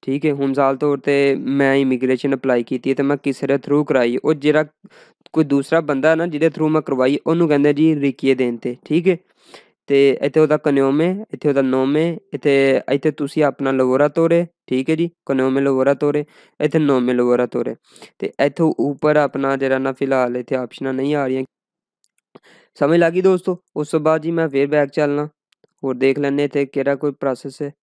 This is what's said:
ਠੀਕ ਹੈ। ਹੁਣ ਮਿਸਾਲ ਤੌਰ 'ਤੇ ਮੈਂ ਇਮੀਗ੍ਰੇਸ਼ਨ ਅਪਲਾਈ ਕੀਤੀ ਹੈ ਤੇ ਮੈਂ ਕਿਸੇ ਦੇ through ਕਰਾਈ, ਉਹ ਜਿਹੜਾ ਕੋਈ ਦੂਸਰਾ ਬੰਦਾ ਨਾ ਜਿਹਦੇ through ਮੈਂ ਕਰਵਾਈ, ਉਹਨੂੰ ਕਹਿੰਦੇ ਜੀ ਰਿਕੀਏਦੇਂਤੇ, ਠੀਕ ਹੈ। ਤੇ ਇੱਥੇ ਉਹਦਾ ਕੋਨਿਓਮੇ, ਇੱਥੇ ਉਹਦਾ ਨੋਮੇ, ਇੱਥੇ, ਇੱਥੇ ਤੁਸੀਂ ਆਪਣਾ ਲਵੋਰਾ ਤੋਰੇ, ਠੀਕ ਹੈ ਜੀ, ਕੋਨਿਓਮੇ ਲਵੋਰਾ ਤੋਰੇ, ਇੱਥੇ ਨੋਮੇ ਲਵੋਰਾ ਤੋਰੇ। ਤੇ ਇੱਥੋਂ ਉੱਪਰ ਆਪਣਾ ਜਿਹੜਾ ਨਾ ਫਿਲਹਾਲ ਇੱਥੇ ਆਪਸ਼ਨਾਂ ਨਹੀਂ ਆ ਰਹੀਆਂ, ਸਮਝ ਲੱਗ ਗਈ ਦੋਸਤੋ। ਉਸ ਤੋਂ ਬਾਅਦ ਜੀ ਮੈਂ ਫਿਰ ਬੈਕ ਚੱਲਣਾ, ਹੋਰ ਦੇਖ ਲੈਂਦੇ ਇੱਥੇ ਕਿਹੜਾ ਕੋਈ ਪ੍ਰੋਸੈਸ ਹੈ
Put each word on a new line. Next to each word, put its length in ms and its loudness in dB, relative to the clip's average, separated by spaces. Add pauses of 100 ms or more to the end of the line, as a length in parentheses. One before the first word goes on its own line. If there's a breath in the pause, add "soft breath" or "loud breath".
ਠੀਕ 220 -4
ਹੈ। 60 2
ਹੁਣ 160 -2
ਮਿਸਾਲ 300 0
ਤੌਰ 200 0
'ਤੇ 160 -2 (220)
ਮੈਂ 400 0
ਇਮੀਗ੍ਰੇਸ਼ਨ 600 0
ਅਪਲਾਈ 280 0
ਕੀਤੀ 260 -6
ਹੈ 60 0
ਤੇ 80 -2
ਮੈਂ 140 0
ਕਿਸੇ 300 -6
ਦੇ 80 0
through 280 0
ਕਰਾਈ, 340 0
ਉਹ 180 0
ਜਿਹੜਾ 280 2 (720 soft breath)
ਕੋਈ 100 2
ਦੂਸਰਾ 380 0
ਬੰਦਾ 340 0
ਨਾ 120 -2
ਜਿਹਦੇ 200 0
through 220 0
ਮੈਂ 120 2
ਕਰਵਾਈ, 360 0 (100)
ਉਹਨੂੰ 200 2
ਕਹਿੰਦੇ 260 4
ਜੀ 220 2
ਰਿਕੀਏਦੇਂਤੇ, 800 -2 (100)
ਠੀਕ 220 0
ਹੈ। 100 2 (720 loud breath)
ਤੇ 320 4
ਇੱਥੇ 180 0
ਉਹਦਾ 180 2
ਕੋਨਿਓਮੇ, 520 0 (220)
ਇੱਥੇ 180 -4
ਉਹਦਾ 120 2
ਨੋਮੇ, 440 0 (280)
ਇੱਥੇ, 480 2 (120)
ਇੱਥੇ 180 0
ਤੁਸੀਂ 320 -2
ਆਪਣਾ 280 -2
ਲਵੋਰਾ 380 2
ਤੋਰੇ, 360 0 (220)
ਠੀਕ 220 -2
ਹੈ 60 2
ਜੀ, 140 -4 (160)
ਕੋਨਿਓਮੇ 360 0
ਲਵੋਰਾ 320 2
ਤੋਰੇ, 300 -2 (360 soft breath)
ਇੱਥੇ 200 0
ਨੋਮੇ 340 2
ਲਵੋਰਾ 320 2
ਤੋਰੇ। 300 -6 (440 loud breath)
ਤੇ 120 -6 (140)
ਇੱਥੋਂ 340 0
ਉੱਪਰ 380 0
ਆਪਣਾ 380 0
ਜਿਹੜਾ 220 0
ਨਾ 140 -2
ਫਿਲਹਾਲ 460 -2
ਇੱਥੇ 180 -6
ਆਪਸ਼ਨਾਂ 380 -6
ਨਹੀਂ 220 -2
ਆ 120 -2
ਰਹੀਆਂ, 160 -4 (1300 soft breath)
ਸਮਝ 220 2
ਲੱਗ 140 2
ਗਈ 80 0
ਦੋਸਤੋ। 360 0 (180)
ਉਸ 140 -6
ਤੋਂ 100 0
ਬਾਅਦ 220 0
ਜੀ 100 -6
ਮੈਂ 180 -2
ਫਿਰ 180 0
ਬੈਕ 220 0
ਚੱਲਣਾ, 380 -2 (560)
ਹੋਰ 120 -4
ਦੇਖ 240 0
ਲੈਂਦੇ 240 0
ਇੱਥੇ 220 -2
ਕਿਹੜਾ 300 -2
ਕੋਈ 160 -4
ਪ੍ਰੋਸੈਸ 500 -6
ਹੈ 100 -8 (120)